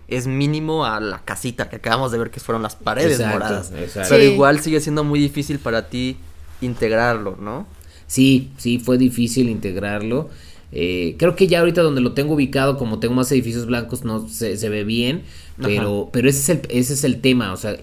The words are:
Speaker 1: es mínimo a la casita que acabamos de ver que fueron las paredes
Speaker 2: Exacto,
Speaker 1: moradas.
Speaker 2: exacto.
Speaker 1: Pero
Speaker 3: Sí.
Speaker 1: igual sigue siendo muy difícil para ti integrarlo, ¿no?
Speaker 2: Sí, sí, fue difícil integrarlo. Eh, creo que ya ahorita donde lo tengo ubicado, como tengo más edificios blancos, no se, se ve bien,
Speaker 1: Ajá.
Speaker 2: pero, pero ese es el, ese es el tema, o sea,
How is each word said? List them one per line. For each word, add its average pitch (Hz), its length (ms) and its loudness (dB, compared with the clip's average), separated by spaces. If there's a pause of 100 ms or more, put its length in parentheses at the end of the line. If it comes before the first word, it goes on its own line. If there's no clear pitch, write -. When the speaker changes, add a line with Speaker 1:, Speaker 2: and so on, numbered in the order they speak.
Speaker 1:
es 127 200 -4
mínimo 151 580 0
a 107 140 -2
la 104 260 -6
casita - 440 -6
que 117 80 -12
acabamos 120 340 0
de 117 80 0
ver 113 100 -4
que - 100 -14
fueron 113 220 -2
las 107 140 -6
paredes 139 440 0
Speaker 2:
Exacto, 107 200 0
Speaker 1:
moradas. 98 320 -4
Speaker 2:
exacto. 92 400 -4
Speaker 1:
Pero - 120 8
Speaker 3:
Sí. 139 80 8
Speaker 1:
igual 139 280 6
sigue 156 200 0
siendo 151 240 -2
muy 147 160 0
difícil 143 380 -2
para 113 320 -2
ti 127 280 -4 (440)
integrarlo, 113 800 0
¿no? 117 240 -10 (400)
Speaker 2:
Sí, 131 520 4
sí, 120 200 0
fue 127 220 2
difícil 120 500 2
integrarlo. 104 800 -4 (460)
Eh, 175 440 -2
creo 170 160 4
que 190 120 4
ya 170 120 4
ahorita 170 240 4
donde 143 180 2
lo 120 120 0
tengo 147 200 0
ubicado, 139 460 2
como 110 200 -4
tengo 117 140 0
más 127 180 2
edificios 117 360 0
blancos, 120 360 -2
no 110 240 -4
se, 101 300 -4
se 107 120 -4
ve 104 140 -2
bien, 120 380 0 (380)
Speaker 1:
Ajá. - 80 -2
Speaker 2:
pero, 101 440 0
pero 123 160 4
ese 139 120 4
es - 100 0
el, 151 200 2
ese 127 240 2
es 139 100 -2
el 131 180 0
tema, 123 320 2
o 92 40 -6
sea, 107 260 -6